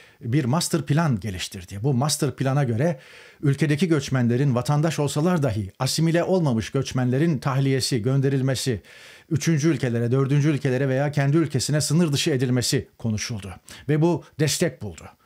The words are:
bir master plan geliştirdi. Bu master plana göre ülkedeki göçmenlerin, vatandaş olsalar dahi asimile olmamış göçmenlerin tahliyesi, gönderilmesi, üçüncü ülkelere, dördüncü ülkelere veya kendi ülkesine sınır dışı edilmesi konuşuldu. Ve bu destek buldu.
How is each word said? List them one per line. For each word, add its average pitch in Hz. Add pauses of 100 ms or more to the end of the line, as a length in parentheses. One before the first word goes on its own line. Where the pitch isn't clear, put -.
(220)
bir 127
master 156
plan 139
geliştirdi. 95
Bu 143
master 143
plana 135
göre 131 (420)
ülkedeki 147
göçmenlerin, 131
vatandaş 147
olsalar 151
dahi 107
asimile 165
olmamış 160
göçmenlerin 135
tahliyesi, 135
gönderilmesi, 131 (480)
üçüncü 160
ülkelere, 117
dördüncü 139
ülkelere 135
veya 139
kendi 143
ülkesine 143
sınır 151
dışı 147
edilmesi 127 (100)
konuşuldu. 104 (360)
Ve 151
bu 165 (160)
destek 156
buldu. 92 (220)